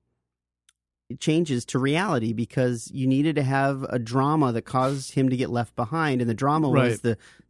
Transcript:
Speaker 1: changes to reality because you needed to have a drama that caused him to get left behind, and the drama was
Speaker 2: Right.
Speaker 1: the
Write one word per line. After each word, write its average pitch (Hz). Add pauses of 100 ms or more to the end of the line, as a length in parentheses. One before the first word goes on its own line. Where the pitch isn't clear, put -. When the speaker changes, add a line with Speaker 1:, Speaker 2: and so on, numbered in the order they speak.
(1200)
Speaker 1:
changes 156
to -
reality 139
because 120
you 131
needed 143
to 147
have 135
a 123
drama 135
that 113
caused 131
him 131
to 127
get 123
left 120
behind, 135
and 117
the 113
drama 143
was 127
Speaker 2:
Right. 104
Speaker 1:
the 117 (320)